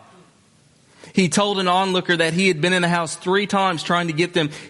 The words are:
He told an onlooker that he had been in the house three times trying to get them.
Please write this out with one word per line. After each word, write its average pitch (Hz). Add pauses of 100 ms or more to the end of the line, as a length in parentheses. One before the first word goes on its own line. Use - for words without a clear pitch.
(1120)
He 185
told 202
an 185
onlooker 180
that 160
he 185
had 175
been 175
in 180
the 175
house 170
three 190
times 190
trying 175
to 160
get 170
them. 156 (200)